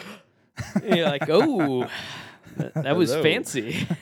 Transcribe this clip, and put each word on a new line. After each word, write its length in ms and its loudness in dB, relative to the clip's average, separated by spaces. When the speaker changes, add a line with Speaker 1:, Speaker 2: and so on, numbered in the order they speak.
Speaker 1:
<laughs> 440 -6
Speaker 2:
You're 220 2
like, 240 0
"Oh, 580 2
that, 180 -4
that 200 0
was 160 4
Speaker 1:
Hello. 120 0
Speaker 2:
fancy." 640 0